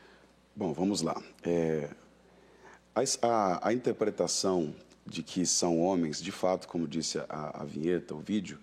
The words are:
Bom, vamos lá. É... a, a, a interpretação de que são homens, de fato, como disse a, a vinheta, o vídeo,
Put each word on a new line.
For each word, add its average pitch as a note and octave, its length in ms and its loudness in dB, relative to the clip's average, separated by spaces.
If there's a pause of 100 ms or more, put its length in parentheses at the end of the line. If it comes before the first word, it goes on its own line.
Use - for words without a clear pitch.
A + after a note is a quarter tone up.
(560)
Bom, F#2 180 -2
vamos F#2 280 0
lá. D#2+ 180 -2 (240)
É... D#2+ 460 0 (1040)
a, A2 80 2 (260)
a, G2+ 420 4
a A2+ 40 4
interpretação F#2+ 1000 2 (300)
de - 180 -6
que F2+ 220 0
são E2+ 340 2
homens, E2+ 420 2
de F2+ 100 -6
fato, F#2 360 0
como E2 200 -4
disse D#2 300 -4
a, D2+ 440 -8
a - 20 -10
vinheta, D#2 500 -2
o D2+ 60 -8
vídeo, G2 440 -4